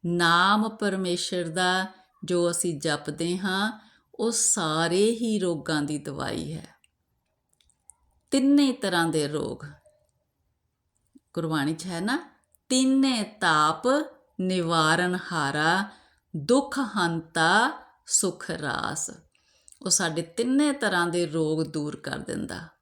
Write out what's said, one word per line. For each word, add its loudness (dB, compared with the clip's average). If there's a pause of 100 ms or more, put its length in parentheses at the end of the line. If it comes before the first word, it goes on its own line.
ਨਾਮ 4
ਪਰਮੇਸ਼ਰ -2
ਦਾ 0 (380)
ਜੋ 0
ਅਸੀਂ -4
ਜਪਦੇ -4
ਹਾਂ, -2 (340)
ਉਹ -2
ਸਾਰੇ 2
ਹੀ 0
ਰੋਗਾਂ -2
ਦੀ -4
ਦਵਾਈ -6
ਹੈ। -12 (1600)
ਤਿੰਨੇ 4
ਤਰ੍ਹਾਂ 0
ਦੇ 0
ਰੋਗ -4 (1800)
ਗੁਰਬਾਣੀ -2
'ਚ -10
ਹੈ -6
ਨਾ, -4 (380)
"ਤਿੰਨੇ 4
ਤਾਪ 2 (580)
ਨਿਵਾਰਨ 2 (140)
ਹਾਰਾ, 0 (520)
ਦੁੱਖ 0 (160)
ਹੰਤਾ 2 (340)
ਸੁਖ -2
ਰਾਸ।" -6 (720)
ਉਹ -2
ਸਾਡੇ 0
ਤਿੰਨੇ 2
ਤਰ੍ਹਾਂ 0
ਦੇ 0
ਰੋਗ 0
ਦੂਰ -6
ਕਰ -10
ਦਿੰਦਾ -8 (140)